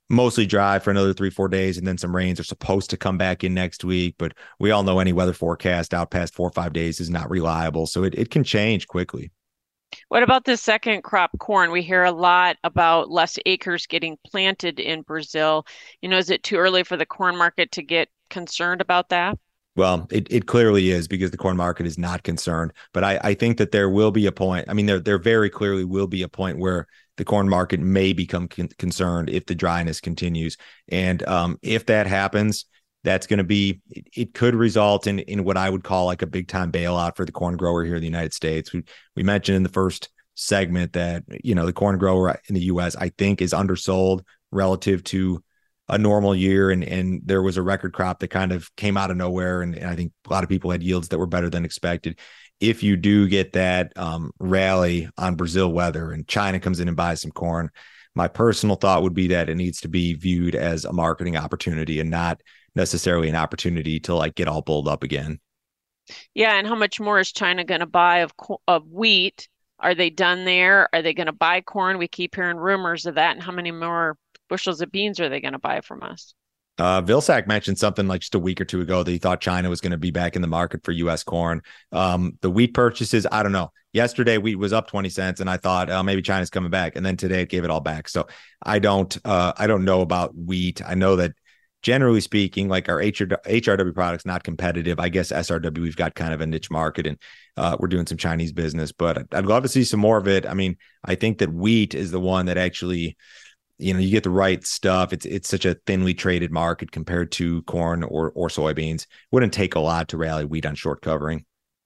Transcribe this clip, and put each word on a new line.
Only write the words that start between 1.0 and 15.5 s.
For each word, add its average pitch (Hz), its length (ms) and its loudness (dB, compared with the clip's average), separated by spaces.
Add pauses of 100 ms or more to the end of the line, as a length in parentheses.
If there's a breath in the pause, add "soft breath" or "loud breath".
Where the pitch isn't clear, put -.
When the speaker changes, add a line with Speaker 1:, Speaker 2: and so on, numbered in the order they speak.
Speaker 1:
three, 95 160 -2
four 98 180 -2
days, 95 280 0
and 90 100 -6
then 92 120 -2
some 90 180 -4
rains 92 240 -2
are 85 40 -8
supposed - 460 -2
to 104 80 -4
come 95 200 -2
back 92 260 0
in 92 100 0
next 90 300 -4
week. 90 340 0
But 82 140 -4 (260 loud breath)
we 101 120 2
all 104 120 4
know 95 180 4
any 92 120 4
weather 90 200 2
forecast 87 600 -2
out - 180 -2
past 87 240 -4
four 87 140 -2
or - 40 -6
five 85 200 -4
days 82 280 -4
is 82 100 -6
not 82 200 -4
reliable. 80 560 0
So 92 180 -2
it, 95 100 -2
it - 160 -2
can 139 140 2
change 107 440 0
quickly. 82 440 -6 (760 loud breath)
Speaker 2:
What 240 140 4
about 254 220 4
the 247 120 2
second 214 460 0
crop, 180 360 2
corn? 185 320 2
We 175 120 0
hear 180 220 4
a 180 80 4
lot 175 500 4
about 170 480 2
less 170 360 0
acres 175 400 -2
getting 165 400 -4
planted 190 520 -2
in 160 240 -4
Brazil. 156 640 -2 (380 loud breath)